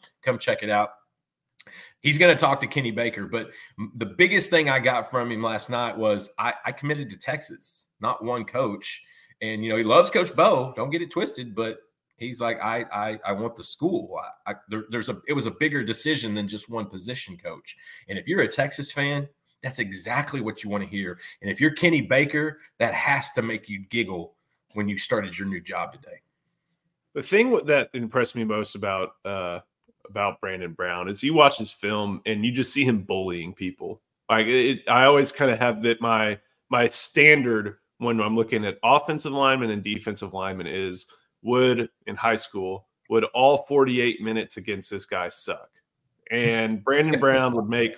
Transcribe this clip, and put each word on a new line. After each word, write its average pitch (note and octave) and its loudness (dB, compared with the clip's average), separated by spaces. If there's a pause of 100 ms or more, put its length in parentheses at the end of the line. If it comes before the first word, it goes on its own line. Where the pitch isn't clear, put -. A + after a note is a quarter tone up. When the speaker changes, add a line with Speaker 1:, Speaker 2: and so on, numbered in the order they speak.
(220)
Speaker 1:
Come B2 0
check - -2
it G#2+ -6
out. G#2 0 (1080)
He's D3 2
gonna F3 8
talk C#3 2
to B2 -4
Kenny B2+ -4
Baker, G#2+ -4
but G#2+ -6 (300)
m-, A2 -10
the A2+ -6
biggest F3+ 2
thing D#3 4
I C3+ 2
got B2 0
from A#2+ -2
him A2 -6
last A2 -4
night A#2+ -4
was, G#2 0
"I, A#2 -2 (100)
I B2 -6
committed C#3+ -6
to G2 -14
Texas, - -12 (120)
not A2 -4
one A#2 -4
coach." A2+ -6 (400)
And, A2 -6
you A2 -2
know, A2 2
he A#2 2
loves C3 6
Coach F3 0
Bo. D3+ 4
Don't B2+ -4
get E3+ -2
it E3+ -8
twisted, B2 -6
but A2 -4 (380)
he's A#2 -10
like, A#2 -2
"I, A2+ -4
I, G#2+ -4
I G2 -2
want G#2+ -4
the - -14
school. C#3+ -4 (300)
I, G#2 -8
I, - -8 (140)
there, G#2+ -8
there's A#2 -6
a, G2 -8
it D3 -4
was A#2+ -2
a A2+ -4
bigger D3 -2
decision A2+ -2
than G#2 -4
just G#2 -10
one A2+ -6
position F#2+ -12
coach." - -16 (320)
And G2 -8
if F2 -12
you're F3+ 0
a A2+ 2
Texas C#3 -4
fan, C#3+ -2 (360)
that's C3 -6
exactly A2+ -6
what G#2+ -8
you G#2 -8
wanna G2+ -4
hear. F2+ -8 (220)
And G2 -6
if G2+ -2
you're D3+ 4
Kenny D#3+ 2
Baker, D3 0 (200)
that A2+ 0
has C#3 0
to A#2+ -2
make A2+ -8
you G2 -10 (100)
giggle F#2 -4 (380)
when G#2 -2
you G2+ -4
started G2 -4
your G2 -6
new F#2 -6
job F2 -8
today. - -20 (920)
Speaker 2:
The C#3 -6
thing A3+ 4
w-, G3+ 2
that C#3+ 2
impressed A#2+ 0
me A#2 -2
most G#2+ -2
about, G2 -4 (120)
uh, F#2 -6 (500)
about G2+ -2
Brandon F#2 -8
Brown F2+ -4
is G#2 -6
you D3 0
watch C#3+ 8
his G#2+ -8
film G#2 -4
and G#2+ -2
you B2 2
just B2 -2
see C#3+ 2
him A2 2
bullying F#2 -4
people. F#2+ -10 (280)
Like, A2+ 4
it, B2 4
I B2 8
always C#3 8
kinda C3 2
have A2+ 0
that A#2 2
my, A2 2 (300)
my A#2+ 4
standard B2 4 (220)
when A#2 0
I'm G#2+ 2
looking A2+ 0
at G2 -4
offensive D3 4
linemen C3 4
and G#2 -2
defensive G2+ -6
linemen F#2+ -6
is, F2+ -6 (380)
would, B2 4 (200)
in G2+ -6
high A2+ 2
school, F#2+ -8 (240)
would A2+ 4
all C3+ 6
forty-eight B2 2
minutes A2 -4
against G2 -8
this G2 -8
guy F2+ -4
suck? - -10 (640)
And A2+ 0
Speaker 1:
<laughs> - -
Speaker 2:
Brandon D3 2
Brown C3 4
would A2 -2
make A#2 0